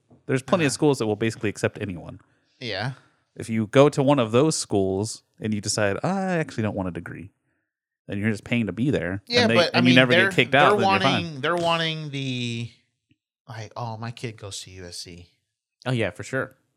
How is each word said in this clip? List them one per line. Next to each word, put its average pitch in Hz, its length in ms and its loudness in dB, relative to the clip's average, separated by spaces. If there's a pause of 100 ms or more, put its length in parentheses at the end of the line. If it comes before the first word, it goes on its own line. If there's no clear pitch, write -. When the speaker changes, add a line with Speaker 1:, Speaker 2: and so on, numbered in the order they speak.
(260)
Speaker 1:
there's 127 160 0
plenty 175 240 2
of 135 40 2
Speaker 2:
Uh-huh. 120 40 0
Speaker 1:
schools 143 260 2
that 117 80 0
will 104 80 0
basically 110 340 -2
accept - 300 -4
anyone. 87 400 -10 (400)
Speaker 2:
Yeah. 113 340 -6 (420)
Speaker 1:
If - 140 -12
you 110 180 -2
go 139 220 8
to 143 120 0
one 139 180 2
of 110 120 0
those 147 260 4
schools 98 680 -2 (160)
and 110 140 -4
you 104 80 -4
decide, 104 420 0
"I 190 340 -2
actually - 260 -4
don't 104 120 -2
want 92 140 -4
a - 20 -6
degree," 85 400 -12 (760)
then 98 100 -8
you're 104 140 0
just 101 120 -6
paying 117 240 0
to 90 60 -2
be 113 180 0
there. 90 360 -2
Speaker 2:
Yeah, 240 140 2
Speaker 1:
And 220 100 4
they, 117 40 4
Speaker 2:
but, 165 180 6
I - 40 2
Speaker 1:
and 123 80 4
you 123 60 6
Speaker 2:
mean, 123 40 6
Speaker 1:
never 127 160 8
get 170 60 6
Speaker 2:
they're, 190 140 4
Speaker 1:
kicked 131 240 2
out, 139 220 6
Speaker 2:
they're - 40 0
Speaker 1:
then 190 80 2
you're 190 100 2
fine. - 240 0
Speaker 2:
wanting, 151 180 -10
they're 156 140 -2
wanting 165 540 -2
the, 123 640 -6 (760)
like, 110 300 -14
"Oh, 113 200 -8
my 117 140 -10
kid 117 260 -10
goes 101 240 -12
to 95 100 -18
U 92 140 -16
S 87 120 -16
C." 90 320 -16 (560)
Speaker 3:
Oh, 127 60 -2
yeah, 113 200 0
for - 120 -14
sure. - 320 -6 (220)